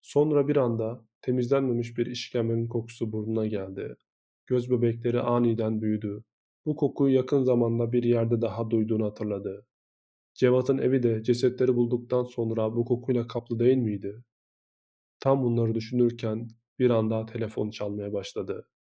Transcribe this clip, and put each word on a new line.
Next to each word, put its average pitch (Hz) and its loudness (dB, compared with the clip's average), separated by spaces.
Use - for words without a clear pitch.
Sonra 143 2
bir 143 0
anda 117 0
temizlenmemiş 123 0
bir 120 0
işkembenin 117 -4
kokusu 113 -6
burnuna 107 -2
geldi. 95 -6
Göz 127 0
bebekleri 120 0
aniden 113 0
büyüdü. 107 -4
Bu 151 -2
kokuyu 139 0
yakın 131 2
zamanda 117 2
bir 123 2
yerde 117 2
daha 113 -4
duyduğunu 110 0
hatırladı. 104 -6
Cevat'ın 127 4
evi 127 2
de 113 2
cesetleri 123 2
bulduktan 120 0
sonra 113 -2
bu 117 0
kokuyla 120 0
kaplı 117 -6
değil 127 6
miydi? 104 -4
Tam 135 2
bunları 117 2
düşünürken 117 0
bir 127 4
anda 110 2
telefon 113 -6
çalmaya 104 -6
başladı. 98 -6